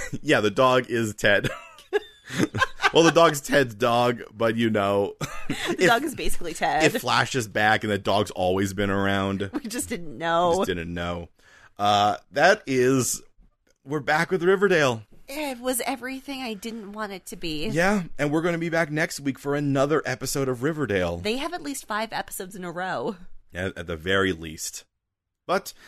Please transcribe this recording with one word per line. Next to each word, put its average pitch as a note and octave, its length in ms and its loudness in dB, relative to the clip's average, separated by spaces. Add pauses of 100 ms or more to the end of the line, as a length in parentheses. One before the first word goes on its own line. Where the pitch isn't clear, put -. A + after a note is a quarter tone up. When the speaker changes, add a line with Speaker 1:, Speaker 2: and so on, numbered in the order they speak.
Speaker 1:
<laughs> - 180 -6
yeah, C#3 180 4
the G#2 100 4
dog B2+ 380 4
is A#2 260 0
Ted. G2 400 2
<laughs> - 40 -14 (1300)
Well, D#3 100 6
the E3 80 8
dog's D#3 300 6
Ted's C3 340 0
dog, A#2+ 480 2 (100)
but, A2+ 220 0
you A2+ 160 2
know, G2+ 460 2
<laughs> - 320 -6
Speaker 2:
The - 300 -4
Speaker 1:
it, F#3 100 4
Speaker 2:
dog B3 160 2
is D#4 100 -6
basically D#3 400 2
Ted. D#3 400 2
Speaker 1:
it A3 60 -2
flashes B2 480 0
back G#2+ 340 2
and G#2+ 100 0
the G2+ 60 0
dog's G2+ 320 0
always F#2+ 420 0
been G2 180 -2
around. G2 600 0
Speaker 2:
We B3+ 160 -8
just A#3+ 200 -8
didn't D#3+ 280 -8
know. E3+ 420 2
Speaker 1:
Just G3 100 0
didn't F2 260 -4
know. F2 340 -6 (480)
Uh, G2+ 400 4 (140)
that E3+ 380 4
is, C3 520 2 (640)
we're C#3 140 -6
back D3+ 320 0
with F3 140 -2
Riverdale. F3 580 4 (240)
Speaker 2:
It C#4 320 -6
was B3 260 -2
everything C4 580 -8
I A3+ 120 -6
didn't G#3+ 380 -12
want G#3+ 200 -8
it F#3+ 140 -14
to - 100 -14
be. D#3 320 -4
Speaker 1:
Yeah, F3+ 360 2 (120)
and D3 140 0
we're D#3 120 0
gonna E3+ 160 0
be E3+ 100 -4
back E3 240 0
next D#3 280 -2
week C#3 200 -4
for C#3+ 160 -2
another C#3+ 500 2
episode C3 420 -2
of B2+ 140 -4
Riverdale. G2+ 560 0
Speaker 2:
They G#3 200 -4
have E4 140 -6
at F4 100 -10
least C#4+ 240 -10
five A3 260 -6
episodes F#3+ 420 -8
in F#3 100 -12
a F3 60 -8
row. E3+ 460 -4 (360)
Speaker 1:
At, F2+ 240 -4
at E2+ 120 -10
the E2+ 80 -4
very F#2+ 360 2
least. D#2+ 520 -10 (600)
But F#3+ 260 -2 (140)